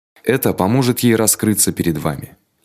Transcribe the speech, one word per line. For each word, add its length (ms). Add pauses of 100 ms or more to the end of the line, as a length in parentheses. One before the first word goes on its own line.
(260)
Это 280
поможет 460
ей 160
раскрыться 560
перед 260
вами. 380 (300)